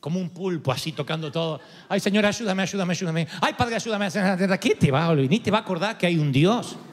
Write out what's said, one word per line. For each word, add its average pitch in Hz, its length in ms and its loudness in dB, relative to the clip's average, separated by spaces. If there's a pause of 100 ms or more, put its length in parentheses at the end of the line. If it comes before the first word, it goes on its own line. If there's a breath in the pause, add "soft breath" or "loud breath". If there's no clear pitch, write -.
como 165 180 -4
un 180 120 -4
pulpo 170 420 -2
así 151 200 -4
tocando 160 380 -6
todo. 165 300 -4 (260 loud breath)
"Ay, 196 140 0
Señor, 202 240 2
ayúdame, 202 380 0
ayúdame, 185 300 -2
ayúdame. 165 360 -2 (140 loud breath)
Ay, 294 100 0
Padre, 233 240 -2
ayúdame, 208 300 -2
ayúdame". 190 520 0
¿Qué - 160 2
te - 160 2
va 143 140 2
a 165 60 2
olvidar? 135 200 4
Ni 226 100 4
te - 100 -2
va 208 80 2
a - 20 2
acordar 196 380 -2
que - 80 0
hay 175 100 2
un 147 160 2
Dios. 180 420 2 (180)